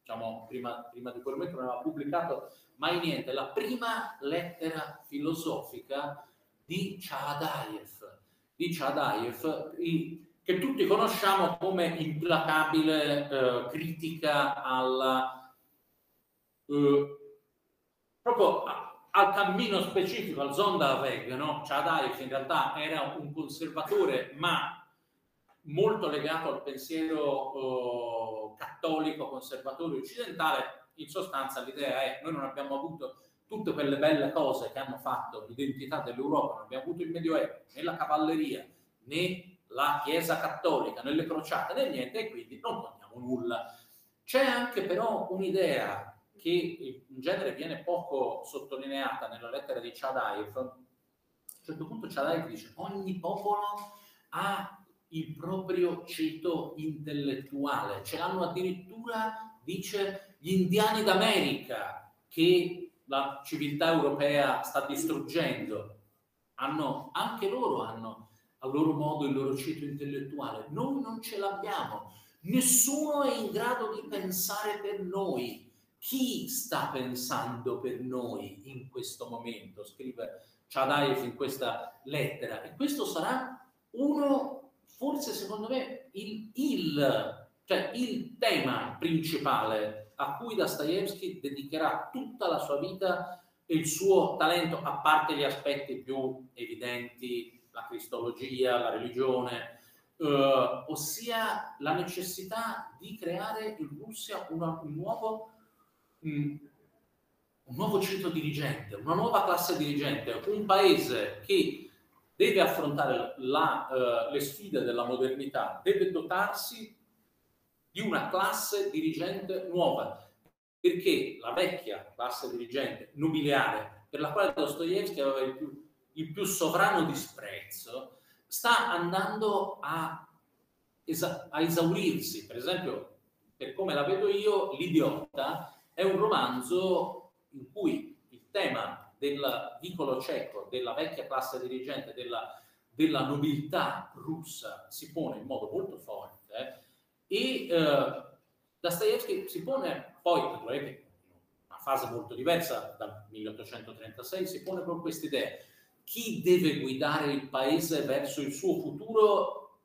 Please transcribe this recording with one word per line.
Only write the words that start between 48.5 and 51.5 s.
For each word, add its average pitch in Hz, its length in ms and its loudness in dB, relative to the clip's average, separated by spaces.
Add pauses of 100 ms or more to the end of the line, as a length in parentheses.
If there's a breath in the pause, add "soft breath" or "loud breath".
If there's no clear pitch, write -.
nella 117 200 -10
lettera 123 320 -4
di 120 120 -10
Chadaev. 110 640 -4
A 131 40 -4
un - 1040 -16